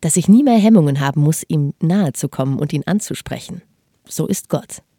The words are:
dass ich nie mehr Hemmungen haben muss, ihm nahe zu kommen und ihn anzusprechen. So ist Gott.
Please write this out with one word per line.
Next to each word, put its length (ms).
dass 160
ich 100
nie 160
mehr 160
Hemmungen 400
haben 220
muss, 260
ihm 340
nahe 320
zu 160
kommen 300
und 140
ihn 120
anzusprechen. 760
So 200
ist 220
Gott. 340